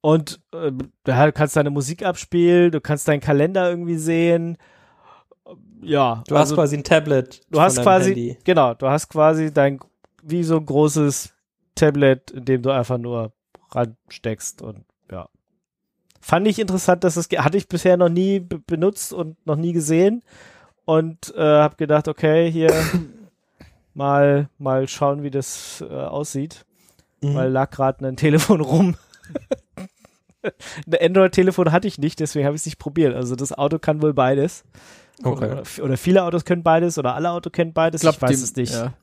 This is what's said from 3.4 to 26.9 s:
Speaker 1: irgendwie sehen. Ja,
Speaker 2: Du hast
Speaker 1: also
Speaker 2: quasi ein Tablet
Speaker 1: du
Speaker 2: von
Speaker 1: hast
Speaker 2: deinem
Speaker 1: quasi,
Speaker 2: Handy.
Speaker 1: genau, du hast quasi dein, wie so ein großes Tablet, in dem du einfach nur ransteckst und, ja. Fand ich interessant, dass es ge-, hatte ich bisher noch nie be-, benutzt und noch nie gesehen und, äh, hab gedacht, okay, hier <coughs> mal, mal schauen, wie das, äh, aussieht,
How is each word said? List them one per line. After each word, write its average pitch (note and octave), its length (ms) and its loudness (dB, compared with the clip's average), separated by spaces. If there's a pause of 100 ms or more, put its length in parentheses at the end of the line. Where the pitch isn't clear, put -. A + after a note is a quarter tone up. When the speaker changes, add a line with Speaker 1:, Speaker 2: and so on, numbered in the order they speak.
Speaker 1:
irgendwie E3+ 280 -4
sehen. E3+ 600 0 (1200)
Ja, B2+ 460 0
Speaker 2:
Du D3 80 -2
hast D3 60 6 (100)
Speaker 1:
also D3+ 40 -4
Speaker 2:
quasi D3 220 0
ein C#3+ 60 -8
Tablet D3+ 680 0
Speaker 1:
du D#3 80 -2
Speaker 2:
von D#3 80 6
Speaker 1:
hast F#3+ 120 2
Speaker 2:
deinem B2 60 -2
Speaker 1:
quasi, F#3 260 6
Speaker 2:
Handy. B2 340 -4
Speaker 1:
genau, C#3+ 300 4
du C3 140 -4
hast C#3+ 220 -2
quasi D#3 440 2
dein, C#3 260 2 (440)
wie E3 200 -4
so D#3+ 140 0
ein D#3 80 -4
großes D3 680 0 (420)
Tablet, C#3 560 2
in B2+ 140 -14
dem B2+ 160 2
du B2+ 100 -2
einfach B2+ 260 -2
nur A#2 340 -6 (400)
ransteckst - 920 -8
und, G#2 220 -16 (280)
ja. F#2 160 -14 (960)
Fand F#3 260 0
ich G#3+ 120 0
interessant, F#3 440 0
dass E3 140 2
es E3+ 120 -6
ge-, E3+ 100 -2
hatte D3+ 180 0
ich F#3+ 100 -4
bisher F3+ 300 2
noch F3 120 2
nie F#3+ 320 0
be-, F3 180 -10
benutzt F3 540 -4
und D#3+ 240 -10 (100)
noch D3+ 80 -2
nie E3+ 180 -4
gesehen E3+ 480 2 (640)
und, D#3+ 500 -2
äh, E3 60 -4
hab D3+ 360 4
gedacht, D3+ 300 0
okay, D#3+ 440 2
hier D#3+ 200 2 (600)
<coughs> - 600 -20
mal, C#3+ 640 2
mal C3 300 -2
schauen, C#3+ 360 -2
wie C#3+ 80 -8
das, - 560 -10
äh, - 60 -14
aussieht, - 720 -8 (560)